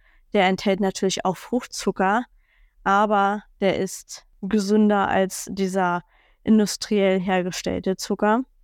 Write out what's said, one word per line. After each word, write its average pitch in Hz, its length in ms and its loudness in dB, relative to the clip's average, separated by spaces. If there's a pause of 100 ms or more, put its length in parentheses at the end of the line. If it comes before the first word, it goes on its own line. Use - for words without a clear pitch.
(320)
Der 196 140 4
enthält 190 340 0
natürlich 190 460 -2
auch 185 100 0
Fruchtzucker, 208 880 -2 (580)
aber 202 600 2 (180)
der 190 180 2
ist - 460 -8 (160)
gesünder 208 680 2
als 190 420 -2
dieser 185 520 -2 (420)
industriell 196 760 2
hergestellte 185 760 -2
Zucker 214 480 0 (200)